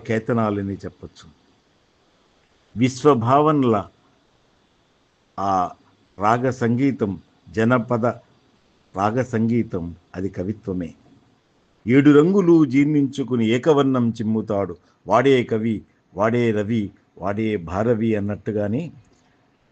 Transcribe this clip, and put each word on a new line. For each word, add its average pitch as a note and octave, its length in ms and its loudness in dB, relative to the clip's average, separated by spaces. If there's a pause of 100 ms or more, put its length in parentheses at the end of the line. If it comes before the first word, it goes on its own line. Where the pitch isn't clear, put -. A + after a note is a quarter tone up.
కేతనాలని G#2+ 760 -2
చెప్పచ్చు. - 420 -18 (1500)
విశ్వభావనల C3 1000 2 (1600)
ఆ G2 160 -2 (640)
రాగ A2+ 320 2
సంగీతం, A#2+ 640 -2 (440)
జనపద A#2 500 0 (880)
రాగ G#2+ 260 -2
సంగీతం A2+ 600 -2 (320)
అది F#2+ 140 -6
కవిత్వమే. F#2 600 -8 (960)
ఏడు C#3 240 6 (100)
రంగులు F3 360 4 (100)
జీర్ణించుకుని C3+ 800 0 (100)
ఏకవర్ణం C3+ 540 2
చిమ్ముతాడు, G#2+ 640 -4 (320)
వాడే B2 260 4 (100)
కవి, A2 300 -4 (400)
వాడే A2+ 300 0 (140)
రవి, G#2 340 -4 (260)
వాడే G#2 320 -4 (220)
భారవి A2+ 480 -2
అన్నట్టుగానే G#2 640 -6 (880)